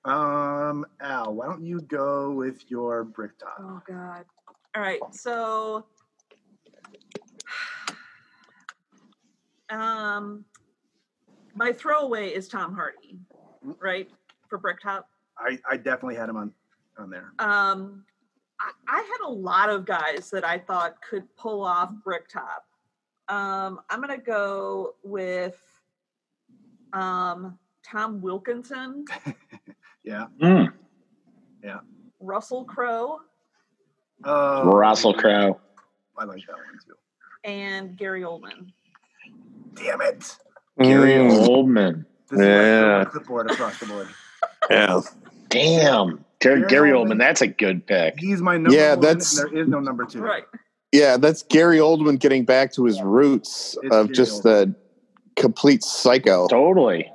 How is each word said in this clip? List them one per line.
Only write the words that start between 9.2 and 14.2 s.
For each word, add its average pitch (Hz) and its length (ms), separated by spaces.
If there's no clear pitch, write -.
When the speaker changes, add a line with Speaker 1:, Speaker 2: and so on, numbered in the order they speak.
Speaker 2:
um, 208 760
my 233 180
throwaway 262 560
is 185 200
Tom 185 260
Hardy, 180 440
right? 190 280